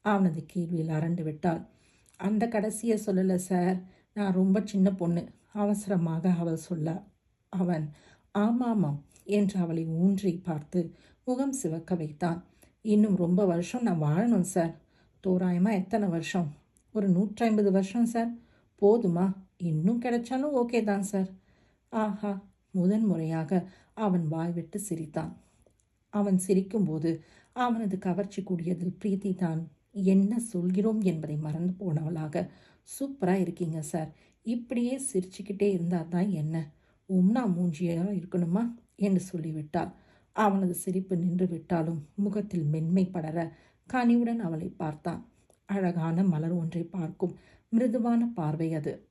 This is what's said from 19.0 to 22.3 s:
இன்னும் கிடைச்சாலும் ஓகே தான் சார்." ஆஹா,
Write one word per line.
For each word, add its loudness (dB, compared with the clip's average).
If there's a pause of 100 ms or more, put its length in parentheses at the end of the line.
இன்னும் 0
கிடைச்சாலும் -2
ஓகே 2
தான் 0
சார்." -2 (600)
ஆஹா, -4 (260)